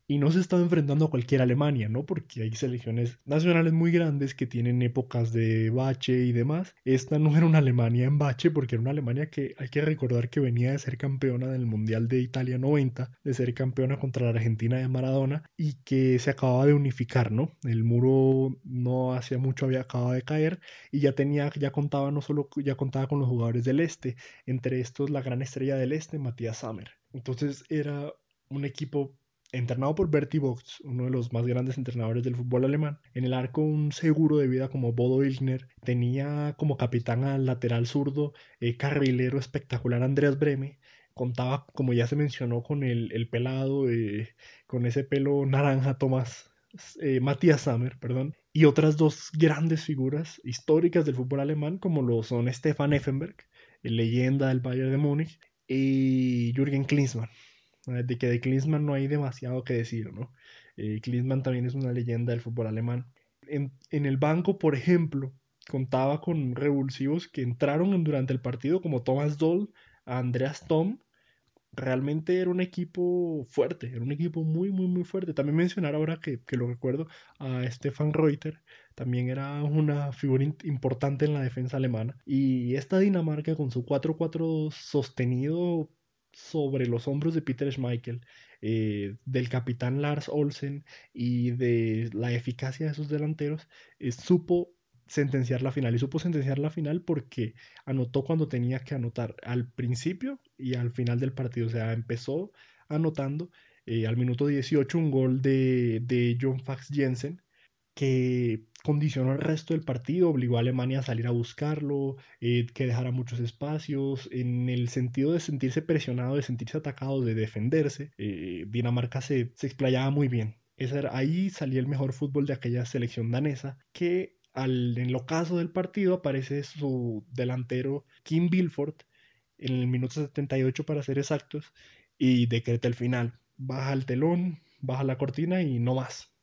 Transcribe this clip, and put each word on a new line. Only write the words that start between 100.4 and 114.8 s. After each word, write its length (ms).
y 200
al 160
final 260
del 140
partido. 340
O 40
sea, 220
empezó 600
anotando, 640
eh, 220
al 100
minuto 300
dieciocho 520
un 120
gol 320
de, 640
de 360
John 200
Fax 320
Jensen, 500
que 760
condicionó 480
el 80
resto 340
del 80
partido, 480
obligó 260
a 40
Alemania 400
a 20
salir 240
a 60
buscarlo, 840
eh, 320
que 140
dejara 240
muchos 300
espacios, 920
en 380
el 180